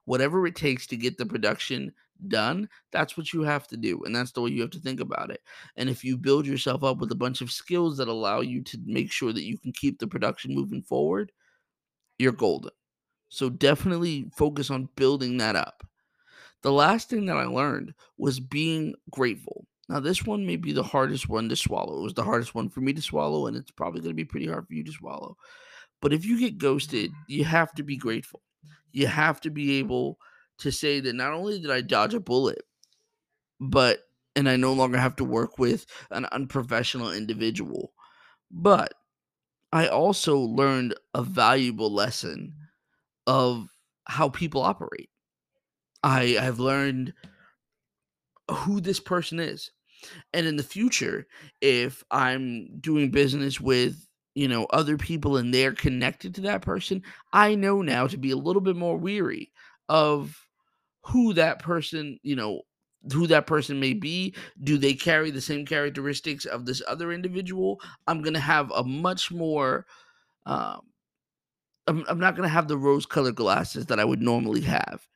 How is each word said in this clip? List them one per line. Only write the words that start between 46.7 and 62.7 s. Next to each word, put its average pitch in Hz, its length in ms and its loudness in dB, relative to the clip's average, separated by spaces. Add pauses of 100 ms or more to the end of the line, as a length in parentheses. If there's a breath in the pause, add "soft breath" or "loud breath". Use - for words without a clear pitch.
who 202 300 -2
this 185 200 -2
person 170 400 -2
is. - 320 -8 (600 loud breath)
And 165 140 0
in 156 100 -2
the 143 60 -2
future, - 640 -2 (340 loud breath)
if 127 500 2
I'm 127 720 -2
doing 151 300 2
business 139 500 2
with, 123 460 2 (300)
you 139 100 2
know, 117 200 2
other 151 300 2
people 143 420 0
and 123 140 0
they're 131 200 6
connected 131 640 -2
to 190 60 -8
that 196 200 -2
person, 190 400 -4 (300 loud breath)
I 208 240 6
know 196 260 2
now 127 240 2
to - 100 -4
be 135 140 -2
a 131 60 2
little 175 260 2
bit 185 140 0
more 170 200 0
weary 170 540 -4 (380 soft breath)
of 151 580 2 (560)
who 240 300 4
that 160 260 4
person, 156 640 -4
you 139 140 -2
know, 107 260 -4 (500)